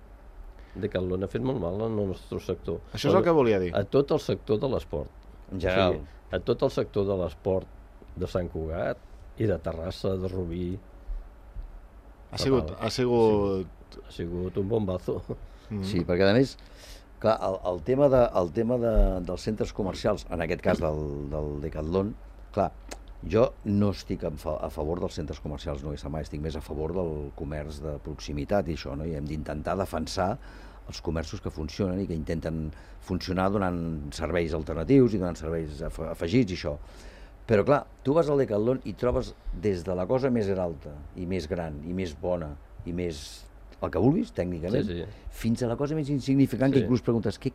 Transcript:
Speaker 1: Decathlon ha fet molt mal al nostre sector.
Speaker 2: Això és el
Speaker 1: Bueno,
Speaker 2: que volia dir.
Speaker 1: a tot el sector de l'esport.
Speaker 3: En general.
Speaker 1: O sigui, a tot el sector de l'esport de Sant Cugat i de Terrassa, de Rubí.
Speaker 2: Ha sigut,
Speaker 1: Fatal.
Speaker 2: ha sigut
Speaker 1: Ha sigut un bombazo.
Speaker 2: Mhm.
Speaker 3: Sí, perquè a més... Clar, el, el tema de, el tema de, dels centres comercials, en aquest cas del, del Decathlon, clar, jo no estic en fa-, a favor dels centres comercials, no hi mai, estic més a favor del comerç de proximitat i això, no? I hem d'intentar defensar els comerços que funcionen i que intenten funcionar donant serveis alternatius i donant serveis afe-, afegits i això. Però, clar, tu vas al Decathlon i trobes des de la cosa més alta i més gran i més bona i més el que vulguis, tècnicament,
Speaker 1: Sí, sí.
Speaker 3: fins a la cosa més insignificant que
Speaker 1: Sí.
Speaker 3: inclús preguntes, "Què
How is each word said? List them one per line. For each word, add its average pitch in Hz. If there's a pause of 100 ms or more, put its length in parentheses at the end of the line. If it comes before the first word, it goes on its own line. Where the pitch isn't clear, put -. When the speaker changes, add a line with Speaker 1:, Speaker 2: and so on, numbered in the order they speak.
(760)
Speaker 1:
Decathlon 92
ha 95
fet 131
molt 127
mal 90
al 113
nostre 95
sector. - (120)
Speaker 2:
Això 127
és -
el -
Speaker 1:
Bueno, 185
Speaker 2:
que 175
volia 120
dir. 90
Speaker 1:
a 101
tot 139
el 156
sector -
de -
l'esport. 85 (420)
Speaker 3:
En 95
general. 92
Speaker 1:
O -
sigui, 71 (260)
a 92
tot 123
el 135
sector 104
de 98
l'esport 92 (500)
de 90
Sant 87
Cugat 80 (400)
i 113
de 90
Terrassa, 87
de 92
Rubí. 90 (1500)
Speaker 2:
Ha 98
sigut, 123
Speaker 1:
Fatal. -
Speaker 2:
ha 110
sigut 107 (280)
Speaker 1:
Ha -
sigut 87
un 98
bombazo. 107 (500)
Speaker 2:
Mhm. 104
Speaker 3:
Sí, 95
perquè 90
a 98
més... 131 (640)
Clar, 110 (100)
el, 95
el 90
tema 135
de, 127 (100)
el 90
tema 117
de, 104
dels 90
centres 110
comercials, 98
en 101
aquest 85
cas 87
del, 76
del 73
Decathlon, 82 (420)
clar, 95 (500)
jo 104 (120)
no 101
estic 92
en 78
fa-, 78
a 80
favor 78
dels 90
centres 78
comercials, 73
no 76
hi 71
mai, 76
estic -
més 78
a 78
favor 78
del 78
comerç 73
de 76
proximitat 76
i 82
això, 69
no? 73
I 82
hem 73
d'intentar 76
defensar 92 (520)
els -
comerços 82
que -
funcionen 90
i 92
que 87
intenten 80 (280)
funcionar 92
donant 82
serveis 82
alternatius 85
i 107
donant 85
serveis 78
afe-, 80
afegits 90
i 87
això. 80 (720)
Però, 104
clar, 135 (160)
tu 135
vas 156
al 143
Decathlon 117
i 113
trobes 123 (280)
des 92
de 90
la 90
cosa 127
més 110
alta 87 (240)
i 92
més 87
gran 82
i 87
més 90
bona 87 (340)
i 87
més 85 (400)
el 76
que -
vulguis, 151
tècnicament, 90
Speaker 1:
Sí, 87
sí. - (260)
Speaker 3:
fins 113
a 117
la 117
cosa 143
més 147
insignificant 135
que 135
Speaker 1:
Sí. 104
Speaker 3:
inclús 117
preguntes, 113
"Què -